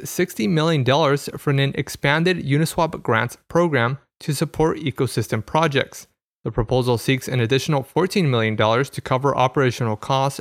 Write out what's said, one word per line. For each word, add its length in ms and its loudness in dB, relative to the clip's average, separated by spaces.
sixty 420 -2
million 380 2
dollars 540 2
from 220 0
an 160 0
expanded 720 0
Uniswap 560 0
grants 360 0
program 520 0
to 140 -4
support 460 0
ecosystem 680 -2
projects. 600 0
The 80 -4
proposal 460 0
seeks 300 -2
an 140 -2
additional 420 0
fourteen 480 0
million 240 2
dollars 360 2
to 100 -8
cover 340 0
operational 600 0
costs 440 -2